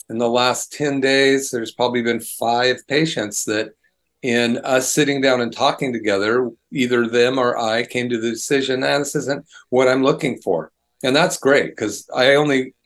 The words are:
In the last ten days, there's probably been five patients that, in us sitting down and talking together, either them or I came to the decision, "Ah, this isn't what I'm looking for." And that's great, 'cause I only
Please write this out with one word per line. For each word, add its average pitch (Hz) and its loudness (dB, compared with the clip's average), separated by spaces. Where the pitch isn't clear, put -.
In 113 -8
the 120 0
last 123 0
ten 143 -2
days, 135 2
there's 113 -6
probably 123 0
been 117 -2
five 120 -2
patients 139 -2
that, 107 -4
in 120 0
us 131 0
sitting 139 0
down 131 2
and 117 -4
talking 135 -2
together, 110 0
either 123 2
them 120 2
or 120 0
I 117 0
came 123 -4
to 120 -2
the 113 -2
decision, 131 -2
"Ah, 143 2
this 143 -4
isn't 139 -4
what 127 4
I'm 131 2
looking 135 0
for." 82 -4
And 131 2
that's 160 2
great, 131 2
'cause - -6
I 131 4
only 139 0